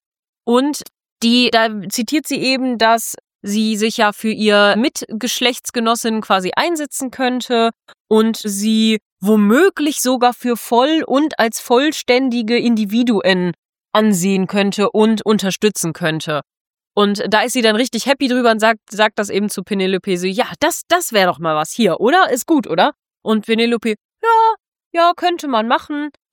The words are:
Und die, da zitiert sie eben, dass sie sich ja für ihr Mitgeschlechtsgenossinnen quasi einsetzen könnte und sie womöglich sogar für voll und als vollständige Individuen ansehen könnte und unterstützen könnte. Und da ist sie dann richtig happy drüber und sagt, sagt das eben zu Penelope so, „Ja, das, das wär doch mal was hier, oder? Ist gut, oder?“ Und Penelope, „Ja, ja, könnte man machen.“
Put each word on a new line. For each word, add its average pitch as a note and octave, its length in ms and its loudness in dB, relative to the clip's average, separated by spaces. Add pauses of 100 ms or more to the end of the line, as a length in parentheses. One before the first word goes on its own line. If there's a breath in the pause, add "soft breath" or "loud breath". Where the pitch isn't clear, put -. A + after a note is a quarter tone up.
(460)
Und C4 360 0 (400)
die, A#3+ 300 4
da A3+ 160 2 (220)
zitiert C#4+ 360 -4
sie C#4 140 -4
eben, B3+ 380 -2
dass A3+ 360 0 (320)
sie G#3+ 300 0
sich G#3+ 220 -2
ja G#3+ 160 2
für - 160 -4
ihr G#3 480 2
Mitgeschlechtsgenossinnen A#3 1400 -4
quasi F#3+ 340 -2
einsetzen D4 540 -4
könnte B3 600 -2 (380 loud breath)
und A3 300 2
sie A3 600 0 (200)
womöglich A3+ 800 2
sogar B3 320 0
für A#3+ 240 -4
voll C4+ 500 0
und C#4+ 320 0
als A3+ 220 0
vollständige B3 960 0
Individuen G#3+ 960 0 (400)
ansehen G3 540 2
könnte G3+ 440 0
und G#3+ 360 2
unterstützen G3 640 0
könnte. D#3 480 -4 (560)
Und G3+ 320 0
da G#3 140 2
ist A#3 100 -4
sie B3+ 100 -2
dann A3 140 2
richtig A#3 300 -2
happy C4+ 220 0
drüber B3 220 2
und A3+ 100 0
sagt, A3 180 2 (120)
sagt G#3+ 280 0
das G#3 100 -4
eben G3+ 220 -2
zu G3 120 -10
Penelope F#3+ 540 -2
so, F3+ 100 -4
„Ja, G3 200 -2 (140)
das, D#4+ 280 -2
das E4+ 240 0
wär G3 140 4
doch F3 120 -2
mal D#3+ 180 -2
was D#3 160 -4
hier, F#3 280 0
oder? D#4+ 300 2
Ist B3 160 -4
gut, D4+ 200 0
oder?“ E3 260 2 (300)
Und G#3+ 240 0
Penelope, A3+ 480 0 (280)
„Ja, A4+ 320 4 (400)
ja, E4+ 220 4
könnte E4+ 320 -4
man A3+ 200 0
machen.“ D4 420 -4 (220)